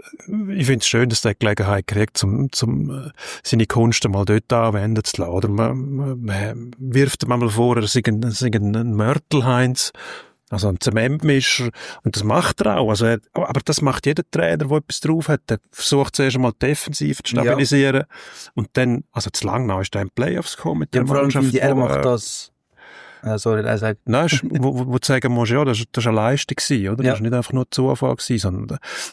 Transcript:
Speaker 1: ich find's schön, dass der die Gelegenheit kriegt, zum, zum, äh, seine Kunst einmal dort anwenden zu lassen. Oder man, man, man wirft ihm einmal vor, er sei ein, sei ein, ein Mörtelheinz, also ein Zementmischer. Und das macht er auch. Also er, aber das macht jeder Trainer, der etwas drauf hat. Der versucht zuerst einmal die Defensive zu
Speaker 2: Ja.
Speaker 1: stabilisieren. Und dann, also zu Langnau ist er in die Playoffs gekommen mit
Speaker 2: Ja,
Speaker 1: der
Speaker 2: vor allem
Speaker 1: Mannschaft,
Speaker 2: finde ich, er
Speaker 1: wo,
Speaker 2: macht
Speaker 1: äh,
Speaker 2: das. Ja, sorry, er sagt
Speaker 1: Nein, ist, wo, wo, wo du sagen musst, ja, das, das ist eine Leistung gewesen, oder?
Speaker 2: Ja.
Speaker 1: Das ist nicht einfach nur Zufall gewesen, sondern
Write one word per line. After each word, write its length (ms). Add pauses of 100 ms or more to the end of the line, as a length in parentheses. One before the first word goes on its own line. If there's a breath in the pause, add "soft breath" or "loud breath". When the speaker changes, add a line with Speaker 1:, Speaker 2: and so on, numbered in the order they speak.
(480)
Speaker 1:
ich 180
find's 220
schön, 200
dass 120
der 140
die 40
Gelegenheit 480
kriegt, 300
zum, 340
zum, 400
äh, 200 (340 loud breath)
seine 220
Kunst 380
einmal 200
dort 280
anwenden 520
zu 160
lassen. 120
Oder 160
man, 460
man, 280
man 560
wirft 440
ihm 80
einmal 200
vor, 260
er 100
sei 200
ein, 260
sei 200
ein, 220
ein 200
Mörtelheinz, 960 (560 loud breath)
also 200
ein 120
Zementmischer. 880 (340 loud breath)
Und 140
das 80
macht 380
er 160
auch. 120
Also 160
er, 140 (140)
aber 300
das 180
macht 240
jeder 220
Trainer, 380
der 120
etwas 220
drauf 280
hat. 200
Der 120 (100)
versucht 460
zuerst 200
einmal 160
die 140
Defensive 560
zu 140
Speaker 2:
Ja. 60
Speaker 1:
stabilisieren. 600 (500 loud breath)
Und 180
dann, 400
also 180
zu 160
Langnau 340
ist 140
er 80
in 60
die 60
Playoffs 420
gekommen 240
mit 140
Speaker 2:
Ja, 80
Speaker 1:
der 40
Speaker 2:
vor 100
allem 100
Speaker 1:
Mannschaft, 180
Speaker 2:
finde 140
ich, 40
er 140
Speaker 1:
wo, 40
Speaker 2:
macht 180
Speaker 1:
äh, 40
Speaker 2:
das. 500 (720 loud breath)
Ja, 160
sorry, 240
er 160
sagt 280
Speaker 1:
Nein, 200
ist, 160
wo, 360
wo, 100
wo 100
du 80
sagen 260
musst, 200
ja, 120
das, 280
das 100
ist 60
eine 80
Leistung 400
gewesen, 320
oder? 160
Speaker 2:
Ja. 60
Speaker 1:
Das 100
ist 20
nicht 120
einfach 180
nur 180
Zufall 460
gewesen, 220
sondern 400 (340 loud breath)